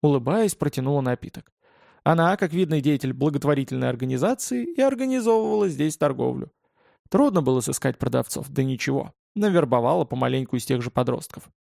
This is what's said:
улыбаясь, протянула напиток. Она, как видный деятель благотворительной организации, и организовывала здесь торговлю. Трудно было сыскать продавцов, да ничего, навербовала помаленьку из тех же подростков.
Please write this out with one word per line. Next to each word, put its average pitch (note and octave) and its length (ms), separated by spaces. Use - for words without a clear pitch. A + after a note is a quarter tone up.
улыбаясь, D3+ 520
протянула C#3 460
напиток. - 520
Она, E3 320
как F3 160
видный D#3+ 280
деятель C3+ 320
благотворительной C3+ 760
организации, C3 760
и E4+ 160
организовывала A3+ 880
здесь D3 300
торговлю. C3 540
Трудно G#3+ 320
было C3 200
сыскать C3 380
продавцов, B2+ 520
да C#3 120
ничего, C3+ 520
навербовала D#3 680
помаленьку B2+ 520
из A#2 100
тех B2+ 160
же A#2+ 80
подростков. - 600